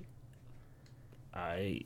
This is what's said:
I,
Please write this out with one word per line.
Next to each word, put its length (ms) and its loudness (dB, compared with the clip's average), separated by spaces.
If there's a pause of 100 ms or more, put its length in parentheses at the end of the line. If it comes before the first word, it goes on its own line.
(1300)
I, 520 6